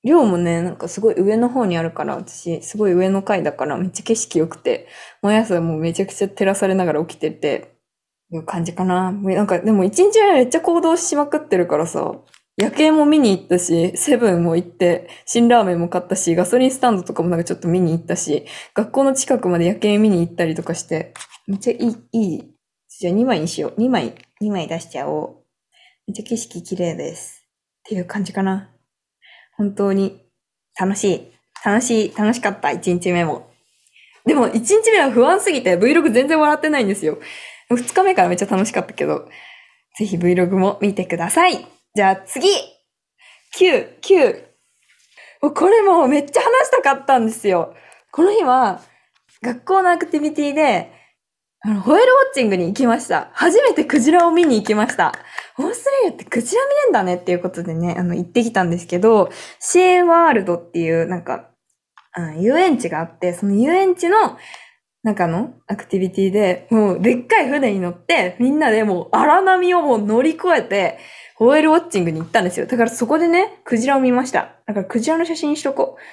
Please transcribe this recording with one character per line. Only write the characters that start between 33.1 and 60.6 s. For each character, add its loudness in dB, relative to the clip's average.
目 0
も。 -8
で 2
も 2
一 -4
日 4
目 4
は 2
不 4
安 2
す -2
ぎ -2
て、 2
Vlog 2
全 2
然 2
笑 4
っ -8
て -2
な 0
い 0
ん -2
で -2
す -8
よ。 -2
二 -2
日 4
目 2
か 4
ら 2
め 0
っ -8
ち -4
ゃ -2
楽 0
し -10
か -4
っ -10
た -20
け -6
ど、 -6
ぜ -4
ひ -6
Vlog 2
も 0
見 -2
て -4
く -6
だ -6
さ 2
い。 -6
じ -2
ゃ 4
あ 2
次。 -4
九、 2
九。 2
こ 0
れ 6
も 4
う 2
め 2
っ -6
ち -2
ゃ 2
話 2
し -2
た 2
か 2
っ -6
た 4
ん 0
で -2
す -4
よ。 0
こ 2
の 4
日 2
は、 2
学 -8
校 2
の 4
ア 2
ク -4
テ -2
ィ -2
ビ -4
テ -2
ィ -8
で、 0
あ -4
の、 -2
ホ 4
エ 6
ー 6
ル 4
ウ 6
ォ -8
ッ -16
チ -2
ン 2
グ 2
に -2
行 -4
き 0
ま 2
し -14
た。 -2
初 2
め 4
て 0
ク 0
ジ 4
ラ 6
を 4
見 4
に 4
行 0
き 0
ま 0
し -8
た。 0
オ -4
ー -4
ス -12
ト 0
ラ 0
リ 2
ア 0
っ -16
て -20
ク -4
ジ -6
ラ 4
見 0
れ 4
ん 4
だ 2
ね -2
っ -10
て -2
い 2
う -4
こ -6
と -10
で -6
ね、 -4
あ -4
の、 -2
行 -6
っ -20
て 0
き -4
た 2
ん 0
で -2
す -12
け -4
ど、 4
シ 2
ー 4
ワ 6
ー 4
ル 0
ド 0
っ -14